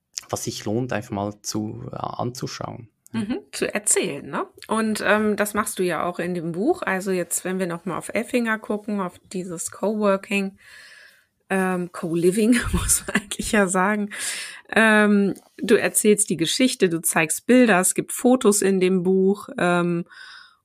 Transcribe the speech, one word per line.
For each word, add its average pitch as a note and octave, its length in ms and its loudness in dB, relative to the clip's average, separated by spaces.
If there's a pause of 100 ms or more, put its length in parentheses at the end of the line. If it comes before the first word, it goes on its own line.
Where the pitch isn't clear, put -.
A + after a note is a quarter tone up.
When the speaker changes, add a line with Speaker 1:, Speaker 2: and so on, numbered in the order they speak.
(300)
Speaker 1:
was - 140 -6
sich - 220 -10
lohnt, A#2+ 280 -4
einfach - 180 -8
mal G2+ 300 -6
zu, A2 500 -8
äh, - 40 -12
anzuschauen. - 920 -8 (240)
Speaker 2:
Mhm, A3+ 260 -6 (120)
zu - 220 -4
erzählen, F#3 520 -2
ne? G#3 220 -8 (200)
Und, A3 380 -2
ähm, G#3+ 300 2
das G#3 180 -2
machst G3+ 260 -2
du F#3+ 40 0
ja F3 220 -2
auch F3+ 140 -6
in F3+ 140 -4
dem E3+ 200 -6
Buch. A#3 280 0
Also F#3+ 300 -4
jetzt, F3+ 320 -4
wenn F#3 160 -4
wir F#3 80 -2
noch E3+ 180 -8
mal G3 120 -4
auf - 160 -10
Effinger A#3 440 -2
gucken, G#3 440 -4
auf F3+ 180 -8 (140)
dieses F3 380 -8
Coworking, G3 840 0 (920)
ähm, F#3 420 0
Co-Living, F#3 720 2
<laughs> - 60 -4
muss - 340 0
man - 120 -2
eigentlich - 340 -4
ja G3+ 160 4
sagen. G3+ 440 0 (640)
Ähm, G#3 640 6 (220)
du G#3+ 180 4
erzählst - 540 2
die E3+ 80 0
Geschichte, F#3+ 520 2
du E3 120 -2
zeigst - 440 0
Bilder, A#3+ 360 6
es - 140 0
gibt - 180 -4
Fotos B3 480 4
in G3 180 2
dem F#3 240 2
Buch, F#3+ 540 2
ähm, F3 480 0 (600)